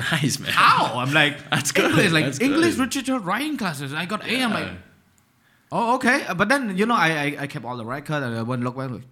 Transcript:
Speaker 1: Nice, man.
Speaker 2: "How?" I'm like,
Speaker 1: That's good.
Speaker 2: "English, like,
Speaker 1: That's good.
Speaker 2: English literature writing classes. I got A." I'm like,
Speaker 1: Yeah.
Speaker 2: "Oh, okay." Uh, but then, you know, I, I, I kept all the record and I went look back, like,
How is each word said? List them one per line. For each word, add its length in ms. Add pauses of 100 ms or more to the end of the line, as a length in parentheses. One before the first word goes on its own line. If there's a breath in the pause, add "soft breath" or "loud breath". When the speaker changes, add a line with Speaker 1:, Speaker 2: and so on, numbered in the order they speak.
(120)
Speaker 1:
Nice, 280
man. 120
Speaker 2:
"How?" 480
I'm 140
like, 360
Speaker 1:
That's 220
good. 200
Speaker 2:
"English, 200
like, 140
Speaker 1:
That's 140
good. 120
Speaker 2:
English 260
literature 420
writing 380
classes. 360
I 120
got 220
A." 160
I'm 80
like, 160
Speaker 1:
Yeah. 100 (960 soft breath)
Speaker 2:
"Oh, 240
okay." 300
Uh, 80
but 160
then, 280
you 80
know, 100
I, 140
I, 320
I 60
kept 180
all 120
the 80
record 380
and 120
I 80
went 200
look 140
back, 140
like, 200